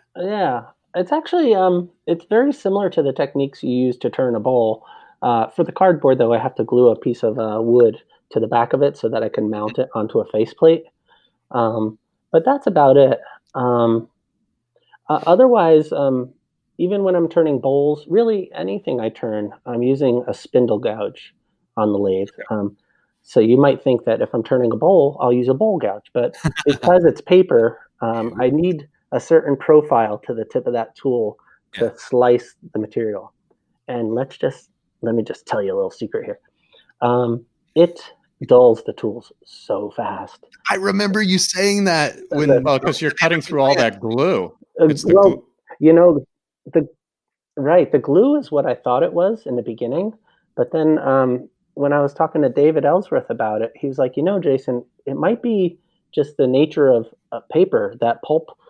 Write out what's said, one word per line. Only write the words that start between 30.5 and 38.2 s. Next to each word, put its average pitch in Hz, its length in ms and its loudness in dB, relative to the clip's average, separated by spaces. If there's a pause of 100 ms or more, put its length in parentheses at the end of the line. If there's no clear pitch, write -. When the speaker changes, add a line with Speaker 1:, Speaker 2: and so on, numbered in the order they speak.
Speaker 1:
of 123 60 -2
that 113 220 -6
tool 120 420 -4 (360)
to - 120 -4
Speaker 2:
Yeah. 110 120 -4
Speaker 1:
slice 123 580 0 (180)
the 110 60 -6
material. 107 540 -8 (540)
And 117 260 -6
let's 131 240 -8
just, - 320 -8 (320)
let 113 140 -4
me 117 80 -6
just - 240 -14
tell 113 160 -4
you 95 100 -6
a - 20 -8
little 95 160 -6
secret - 340 -12
here. 104 140 -14 (600)
Um, 120 440 -2 (300)
it 170 240 2 (460)